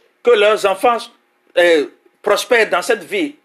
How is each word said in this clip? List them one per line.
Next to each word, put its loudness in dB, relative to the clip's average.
que 2
leurs 2
enfants, 0
euh, 2
prospèrent 0
dans -2
cette -4
vie. -6